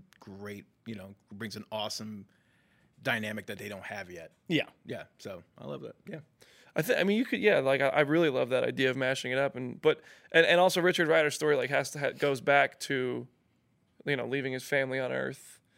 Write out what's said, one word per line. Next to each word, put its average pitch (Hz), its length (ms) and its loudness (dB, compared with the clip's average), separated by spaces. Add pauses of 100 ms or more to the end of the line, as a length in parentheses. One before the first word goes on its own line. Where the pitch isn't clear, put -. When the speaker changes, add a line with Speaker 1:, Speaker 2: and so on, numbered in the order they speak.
(200)
Speaker 1:
great, 101 460 -14 (200)
you 117 100 -10
know, 98 200 -16 (160)
brings 104 240 -12
an 107 160 -12
awesome 107 540 -8 (760)
dynamic 107 460 -4
that 104 100 -8
they 101 120 -10
don't 98 140 -10
have 98 280 -10
yet. 82 200 -16 (160)
Speaker 2:
Yeah. 151 160 -4 (220)
Speaker 1:
Yeah, 104 180 -12 (160)
so 92 240 -16 (140)
I - 80 -18
love 139 160 -12
that. - 140 -16 (120)
Yeah. 160 120 -14 (560)
Speaker 3:
I - 60 -2
thi-, 170 140 0
I - 80 0
mean, 202 140 2
you 247 80 2
could, - 140 -2
yeah, 190 200 4
like, 135 220 2
I, 139 60 4
I 135 140 2
really 156 280 4
love 131 200 0
that 123 140 2
idea 123 260 2
of 127 80 -2
mashing 131 340 -2
it 127 60 0
up, 139 180 0
and, 123 260 -8
but, 151 200 4 (300)
and, 165 140 6
and 175 140 6
also 180 220 4
Richard 170 260 4
Rider's 151 280 4
story, 151 200 2
like, 127 140 0
has 139 220 -2
to 147 80 -10
ha-, 139 180 0
goes 139 240 0
back 139 400 4
to, 123 460 -4 (800)
you 143 100 0
know, 120 100 -4
leaving 131 280 -4
his 127 100 -6
family 131 360 -2
on 127 120 -4
Earth, 131 480 -8 (180)